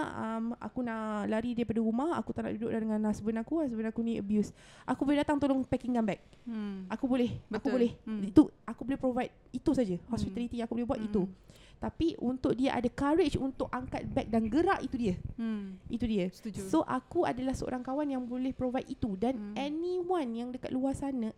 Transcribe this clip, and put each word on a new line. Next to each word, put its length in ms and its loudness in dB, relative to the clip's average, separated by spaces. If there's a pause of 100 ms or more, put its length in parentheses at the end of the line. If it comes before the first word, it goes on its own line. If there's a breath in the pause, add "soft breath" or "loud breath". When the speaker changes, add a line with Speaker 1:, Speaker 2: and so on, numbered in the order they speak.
(160)
Speaker 1:
um, 400 -4
aku 240 -8
nak 480 -2
lari 240 0
daripada 300 0
rumah, 340 2
aku 160 -2
tak 140 -6
nak 100 -2
duduk 160 -2
dengan 320 0
husband 340 0
aku, 220 -4
husband 300 -2
aku 100 -4
ni 160 0
abuse." 380 2 (320 soft breath)
Aku 160 -2
boleh 180 4
datang 160 2
tolong 300 2
packingkan 400 0
bag. 160 0 (200)
Speaker 2:
Hmm. 460 -6
Speaker 1:
Aku 180 -2
boleh, 280 4 (100)
aku 160 -4
Speaker 2:
Betul. 140 0
Speaker 1:
boleh. 180 4 (140)
Speaker 2:
Hmm. 180 -4
Speaker 1:
Itu 180 10 (220)
aku 180 -8
boleh 200 -2
provide, 320 0 (160)
itu 240 0
saja. 240 2
Speaker 2:
Hmm. 120 -14
Speaker 1:
Hospitality 520 -2
aku 120 -6
boleh 140 0
buat 140 -2
Speaker 2:
Hmm. 80 -4
Speaker 1:
itu. 140 2 (520 soft breath)
Tapi 420 -2
untuk 380 0
dia 160 2
ada 160 2
courage 480 4
untuk 320 -2
angkat 400 -6
beg 240 -2
dan 160 2
gerak, 320 4
itu 160 -4
dia. 200 0 (200)
Speaker 2:
Hmm. 400 -4 (100)
Speaker 1:
Itu 220 -2
dia. 240 0
Speaker 2:
Setuju. 320 -8
Speaker 1:
So, 180 4
aku 460 0
adalah 240 0
seorang 320 -4
kawan 240 -2
yang 160 -2
boleh 320 -4
provide 320 -2
itu. 260 -2
Dan 220 0
Speaker 2:
Hmm. 180 -8
Speaker 1:
anyone 800 -2
yang 180 -6
dekat 220 -8
luar 240 0
sana, 420 -4